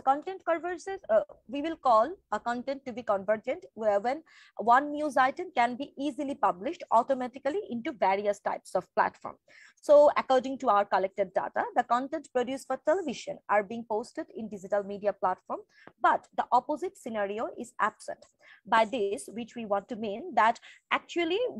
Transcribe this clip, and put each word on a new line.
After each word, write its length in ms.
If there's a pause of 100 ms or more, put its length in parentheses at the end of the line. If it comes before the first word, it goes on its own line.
content 400
convergence, 640
uh, 120 (320)
we 100
will 120
call 380 (180)
a 80
content 460
to 80
be 80
convergent 720
where 260
when 220 (360)
one 340
news 260
item 300 (120)
can 160
be 220
easily 380
published 560
automatically 680 (100)
into 200
various 480
types 360
of 180
platform. 440 (500)
So 280
according 440
to 100
our 160
collected 480
data, 300 (120)
the 80 (120)
content 400
produced 320
for 180
television 540 (100)
are 140
being 260
posted 380 (100)
in 100
digital 360
media 280
platform, 500 (400)
but 260 (100)
the 140
opposite 460
scenario 520 (100)
is 220
absent. 420 (420)
By 200
this, 420 (100)
which 180
we 100
want 240
to 60
mean 400
that 240 (320)
actually 480 (200)